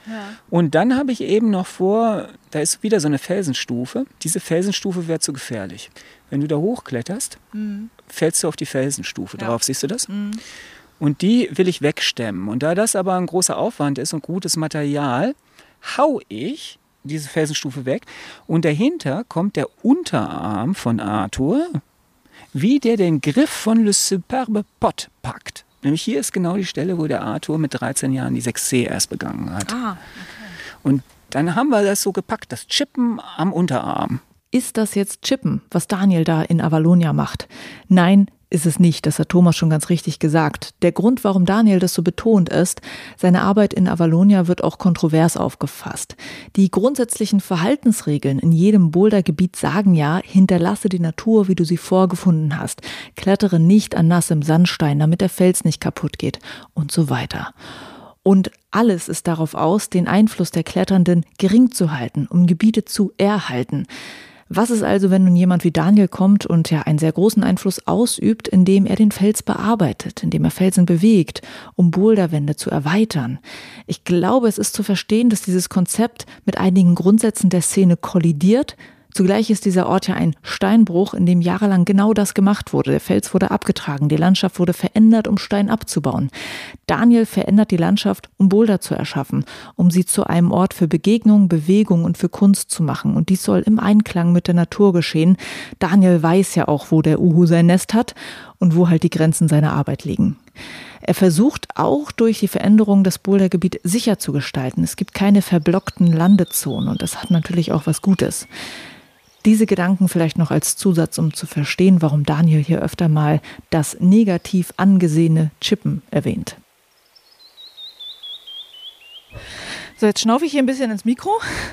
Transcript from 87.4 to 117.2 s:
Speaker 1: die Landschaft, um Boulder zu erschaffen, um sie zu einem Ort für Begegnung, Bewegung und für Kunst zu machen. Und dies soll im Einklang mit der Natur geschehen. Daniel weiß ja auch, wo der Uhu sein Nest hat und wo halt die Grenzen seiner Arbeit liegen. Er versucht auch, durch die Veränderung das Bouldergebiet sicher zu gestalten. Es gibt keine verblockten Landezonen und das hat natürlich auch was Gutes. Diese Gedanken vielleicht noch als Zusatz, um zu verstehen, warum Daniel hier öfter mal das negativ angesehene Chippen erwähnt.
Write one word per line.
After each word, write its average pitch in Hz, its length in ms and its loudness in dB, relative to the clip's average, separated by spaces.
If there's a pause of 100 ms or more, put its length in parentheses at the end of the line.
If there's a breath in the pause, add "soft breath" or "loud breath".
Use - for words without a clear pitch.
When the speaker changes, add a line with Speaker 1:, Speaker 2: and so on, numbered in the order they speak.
Speaker 1:
die 185 40 2
Landschaft, 190 640 0
um 196 100 6
Boulder 208 320 4
zu - 140 -6
erschaffen, 139 500 -4 (320 loud breath)
um 175 140 4
sie 175 160 2
zu - 200 -2
einem 170 240 2
Ort 185 220 0
für 170 160 -2
Begegnung, 208 600 4
Bewegung 175 540 2
und 170 120 -2
für - 140 -2
Kunst - 400 2
zu - 120 -4
machen. 143 320 -2
Und 160 140 0
dies 185 140 0
soll 190 240 0
im 220 120 4
Einklang 196 540 2
mit 175 140 2
der 175 80 2
Natur 175 400 2
geschehen. 170 420 2 (420 loud breath)
Daniel 180 440 4
weiß 180 320 2
ja 165 140 0
auch, 143 220 -2
wo 156 120 4
der 156 180 2
Uhu 175 240 4
sein 170 220 4
Nest 180 260 2
hat 233 220 0 (460 loud breath)
und 170 160 2
wo 175 120 4
halt 165 140 2
die 170 80 2
Grenzen 160 360 2
seiner 156 280 2
Arbeit 143 300 -4
liegen. - 340 -2 (640 loud breath)
Er 185 100 0
versucht 190 640 2
auch, - 380 -2
durch 226 280 2
die 196 80 0
Veränderung 202 560 4
das 185 140 0
Bouldergebiet 190 640 0
sicher 208 340 0
zu - 140 -6
gestalten. 135 500 -4
Es - 140 -4
gibt - 160 -8
keine 202 300 4
verblockten 175 680 0
Landezonen 165 800 2
und - 140 -4
das - 200 -8
hat - 80 -4
natürlich 170 420 0
auch 156 140 -2
was 160 140 -2
Gutes. - 480 -2 (960 loud breath)
Diese 220 220 4
Gedanken 185 400 2
vielleicht 165 320 0
noch 165 140 0
als - 240 -2
Zusatz, 165 420 0
um 156 160 -2
zu - 120 -12
verstehen, 180 540 2
warum 147 240 2
Daniel 156 380 2
hier 165 180 -2
öfter - 280 -2
mal 151 320 2 (300 loud breath)
das 156 280 -2
negativ 185 800 2
angesehene 165 720 2 (100)
Chippen 143 420 -2 (100)
erwähnt. - 420 -4 (3500 loud breath)